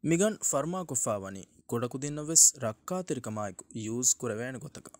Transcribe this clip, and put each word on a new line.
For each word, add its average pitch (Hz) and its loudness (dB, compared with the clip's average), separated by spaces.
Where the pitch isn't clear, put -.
ಮಿಗನ್ 180 4
ಫರ್ಮಾ 165 0
ಗೊಫಾವನಿ 101 -4
ಕೊಡಕು 123 -2
ದಿನ್ನವೆಸ್ 151 4
ರಕ್ಕಾತಿರಿಕಮಾಯ್ಕು 113 -4
ಯೂಸ್ 113 0
ಕುರವೇಣ 123 -4
ಗೊತಕ. - -14